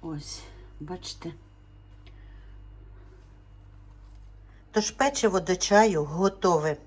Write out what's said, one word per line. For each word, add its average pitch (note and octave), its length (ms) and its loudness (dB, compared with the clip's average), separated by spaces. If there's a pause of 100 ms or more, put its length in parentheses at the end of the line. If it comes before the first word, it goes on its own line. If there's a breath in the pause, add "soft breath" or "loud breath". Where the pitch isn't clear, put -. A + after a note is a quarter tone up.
Ось, D3+ 380 -10 (380 loud breath)
бачите? E3+ 520 -12 (3500 soft breath)
Тож G#3+ 200 0
печиво A3+ 500 0
до F3+ 160 0
чаю G3+ 480 4
готове. D#3+ 720 0 (100)